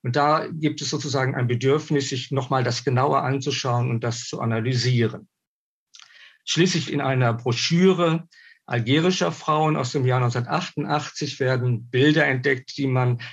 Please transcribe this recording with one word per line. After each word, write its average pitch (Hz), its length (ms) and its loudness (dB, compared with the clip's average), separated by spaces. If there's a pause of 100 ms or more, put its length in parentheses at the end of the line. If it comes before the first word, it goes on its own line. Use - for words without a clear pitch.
Und 127 140 -4
da 151 340 2
gibt 156 300 -2
es 147 100 -6
sozusagen 139 460 -2
ein 123 100 0
Bedürfnis, 135 640 0
sich 127 240 -6
nochmal 135 320 0
das 120 180 -2
genauer 135 400 2
anzuschauen 127 640 -2
und 117 140 -2
das 117 220 -4
zu - 160 -8
analysieren. 117 880 0 (1200)
Schließlich 170 440 0
in 143 80 -2
einer 127 340 2
Broschüre 165 920 2 (380)
algerischer 160 640 0
Frauen 156 440 0
aus 131 140 -4
dem 135 160 0
Jahr 127 140 2
neunzehnhundertachtundachtzig 147 1200 -4
werden 127 500 0
Bilder 147 340 4
entdeckt, 131 520 -2
die 139 100 -2
man 123 340 2 (120)